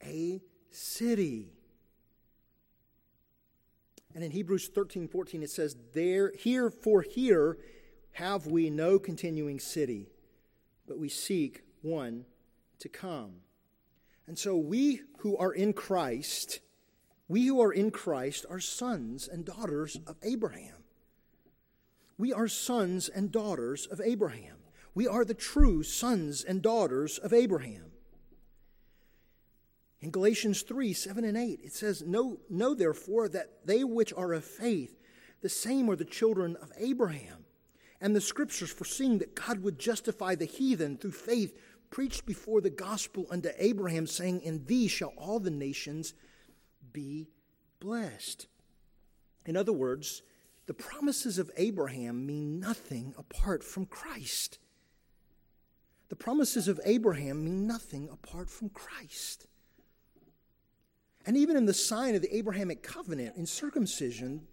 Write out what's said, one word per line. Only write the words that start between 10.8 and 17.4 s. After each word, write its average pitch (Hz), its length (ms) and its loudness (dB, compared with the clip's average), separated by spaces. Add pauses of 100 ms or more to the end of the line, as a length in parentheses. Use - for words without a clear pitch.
but - 140 -10
we 151 80 -6
seek 147 560 -2 (180)
one 127 440 -4 (540)
to - 100 -14
come." 110 520 -10 (880)
And 165 100 -12
so 190 200 0
we 226 440 2 (180)
who 202 180 0
are 185 160 2
in 202 180 4
Christ, - 880 -2 (680)
we 233 160 4